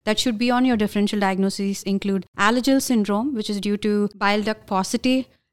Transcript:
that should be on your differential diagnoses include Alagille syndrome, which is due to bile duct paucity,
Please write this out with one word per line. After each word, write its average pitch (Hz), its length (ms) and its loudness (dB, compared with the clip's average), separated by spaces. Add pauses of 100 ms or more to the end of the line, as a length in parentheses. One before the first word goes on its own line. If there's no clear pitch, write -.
that 214 160 -2
should 233 180 -2
be 240 140 0
on 247 140 2
your 254 100 2
differential 208 460 0
diagnoses 196 600 -2
include 196 420 -2 (120)
Alagille 247 440 4
syndrome, 220 520 0
which 214 160 -6
is 202 120 -4
due 202 160 -2
to 208 380 0
bile 208 260 0
duct 214 260 -6
paucity, 247 600 -2 (240)